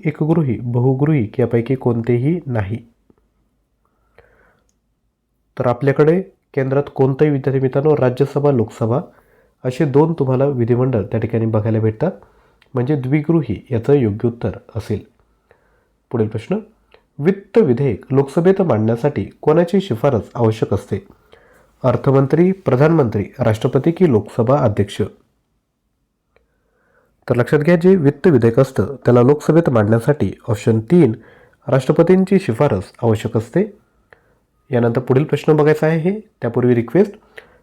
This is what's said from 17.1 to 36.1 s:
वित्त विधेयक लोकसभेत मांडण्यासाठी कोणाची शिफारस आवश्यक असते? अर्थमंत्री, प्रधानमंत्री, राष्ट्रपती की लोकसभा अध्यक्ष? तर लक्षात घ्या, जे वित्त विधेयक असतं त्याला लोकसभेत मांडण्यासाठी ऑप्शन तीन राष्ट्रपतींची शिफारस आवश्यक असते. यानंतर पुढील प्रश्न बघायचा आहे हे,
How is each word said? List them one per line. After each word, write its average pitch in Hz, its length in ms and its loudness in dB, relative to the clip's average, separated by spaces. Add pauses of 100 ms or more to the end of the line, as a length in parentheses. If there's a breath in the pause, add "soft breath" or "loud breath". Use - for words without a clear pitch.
वित्त 196 380 -2
विधेयक 135 540 0
लोकसभेत 170 500 2
मांडण्यासाठी 117 640 -2 (160)
कोणाची 175 400 2
शिफारस 123 400 -2 (140)
आवश्यक 113 380 0
असते? 98 240 -6 (840 soft breath)
अर्थमंत्री, 135 680 2
प्रधानमंत्री, 127 760 0 (140)
राष्ट्रपती 131 520 0
की 170 180 2
लोकसभा 127 500 0
अध्यक्ष? 107 420 -2 (2250)
तर 120 60 0
लक्षात 120 240 2
घ्या, 170 160 4
जे 185 200 4
वित्त 147 320 0
विधेयक 117 320 4
असतं 135 360 -2 (100)
त्याला 123 160 6
लोकसभेत 151 480 2
मांडण्यासाठी 110 640 0 (160)
ऑप्शन 113 320 0
तीन 131 320 4 (560 soft breath)
राष्ट्रपतींची 185 720 2
शिफारस 110 440 0 (180)
आवश्यक 113 360 0
असते. 190 400 -2 (920 soft breath)
यानंतर 120 300 0
पुढील 131 220 0
प्रश्न 151 300 0
बघायचा 151 340 2
आहे 165 120 0
हे, 196 200 -2